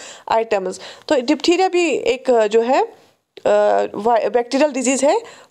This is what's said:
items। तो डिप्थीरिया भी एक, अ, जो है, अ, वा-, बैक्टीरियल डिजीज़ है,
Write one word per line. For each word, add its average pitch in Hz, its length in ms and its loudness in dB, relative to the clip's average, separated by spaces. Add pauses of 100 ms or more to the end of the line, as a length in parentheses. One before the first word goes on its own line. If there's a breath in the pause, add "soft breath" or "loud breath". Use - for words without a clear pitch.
(320 loud breath)
items। 208 480 -2 (280 loud breath)
तो 208 120 2
डिप्थीरिया 330 480 0
भी 349 220 0
एक, 254 400 -2
अ, 226 160 4
जो 220 140 2
है, 262 220 2
अ, 453 100 -6 (1040 soft breath)
वा-, 214 320 0
बैक्टीरियल 240 460 0
डिजीज़ 254 340 -2
है, 427 440 -2